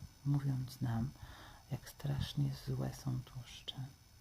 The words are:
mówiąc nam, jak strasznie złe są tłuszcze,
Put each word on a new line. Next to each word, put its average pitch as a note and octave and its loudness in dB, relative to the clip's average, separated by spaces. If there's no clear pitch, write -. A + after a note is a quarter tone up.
mówiąc C3+ 4
nam, A#2+ 4
jak - -4
strasznie C#3 2
złe F#2 2
są - 0
tłuszcze, - -8